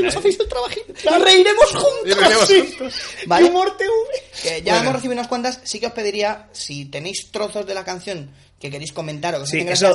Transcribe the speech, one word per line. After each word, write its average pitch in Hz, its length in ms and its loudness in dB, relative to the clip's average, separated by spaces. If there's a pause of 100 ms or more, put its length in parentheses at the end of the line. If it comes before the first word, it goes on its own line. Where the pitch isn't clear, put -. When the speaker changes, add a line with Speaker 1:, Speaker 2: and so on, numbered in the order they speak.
Speaker 1:
está. 359 60 2
Speaker 2:
nos 349 100 -2
hacéis 381 240 0
el 415 80 -4
trabajito. 480 520 -8
Speaker 1:
Claro. 320 160 4
Speaker 2:
Y 349 60 6
reiremos 381 460 6
juntos. 571 220 2 (140)
Speaker 3:
Y 370 60 2
reiremos 381 380 4
Speaker 1:
Sí. 381 100 8 (180)
Speaker 3:
juntos. 254 160 -8 (320)
Speaker 2:
¿Vale? 339 200 6
Speaker 1:
Humor 370 320 2
T 415 80 -2
V. 453 380 -2 (200)
Speaker 2:
Que 165 60 -4 (140)
ya 202 100 0
Speaker 1:
Bueno. 226 80 2
Speaker 2:
hemos 262 140 0
recibido 247 180 -4
unas 240 160 -6
cuantas, 247 340 -4
sí - 160 -10
que 233 80 -4
os 226 60 -8
pediría, 208 580 -4
si 143 320 -12
tenéis 143 480 -10
trozos 208 340 -6
de 196 80 -8
la 190 120 -10
canción 180 460 -10 (280)
que 147 100 -12
queréis 143 220 -12
comentar 156 440 -8
o 143 40 -4
que 139 80 -10
Speaker 1:
Sí, 156 120 -4
Speaker 2:
os 175 40 -2
hacen 175 100 -6
Speaker 1:
eso, 180 220 2